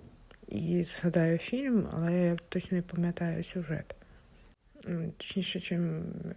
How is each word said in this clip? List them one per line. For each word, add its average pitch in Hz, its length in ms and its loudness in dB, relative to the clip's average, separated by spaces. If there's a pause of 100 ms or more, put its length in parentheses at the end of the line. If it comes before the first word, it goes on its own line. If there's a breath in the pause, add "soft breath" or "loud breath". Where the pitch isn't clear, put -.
(480)
і 170 360 2
згадаю 165 540 4
фільм, 240 540 2
але 165 220 0
я 175 240 4 (120)
точно 180 280 0
не 175 60 0
пам'ятаю 170 600 -2
сюжет. 160 520 -6 (920 loud breath)
М, 165 300 -4
точніше, - 420 -2
чим 170 540 -2 (240)